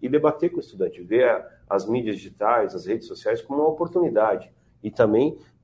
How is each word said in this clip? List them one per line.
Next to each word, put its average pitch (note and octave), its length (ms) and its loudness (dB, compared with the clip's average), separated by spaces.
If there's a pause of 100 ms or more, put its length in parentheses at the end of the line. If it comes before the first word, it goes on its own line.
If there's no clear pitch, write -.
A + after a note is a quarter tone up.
e B2+ 80 -6
debater D3+ 400 2
com E3+ 80 -6
o - 20 -4
estudante, F#2 420 -6
ver A2 220 2
a, A2+ 240 0 (220)
as G2 180 0
mídias A2 300 -2
digitais, G#2 580 -2
as F2+ 100 -10
redes A2+ 220 -4
sociais A2+ 340 -4
como C#3+ 200 -4
uma D#3 80 4
oportunidade C#3+ 840 0 (300)
e G#2+ 80 -6
também, A#2+ 460 2 (260)